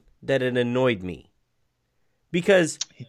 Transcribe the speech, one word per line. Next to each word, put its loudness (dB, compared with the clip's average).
that -2
it -2
annoyed 0
me. -12
Because 2